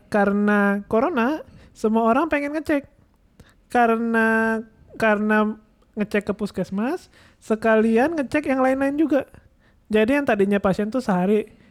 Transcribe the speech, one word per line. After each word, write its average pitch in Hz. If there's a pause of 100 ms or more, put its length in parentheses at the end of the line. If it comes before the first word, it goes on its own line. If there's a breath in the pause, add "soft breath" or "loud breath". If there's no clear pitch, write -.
karena 202
corona, 262 (260 loud breath)
semua 226
orang 254
pengen 285
ngecek. 302 (800 soft breath)
Karena, 226 (340)
karena 214 (360)
ngecek 208
ke 208
puskesmas, 202 (280 soft breath)
sekalian 226
ngecek 294
yang 269
lain-lain 269
juga. 294 (600 soft breath)
Jadi 214
yang 285
tadinya 202
pasien 202
tuh 254
sehari, 208 (220 soft breath)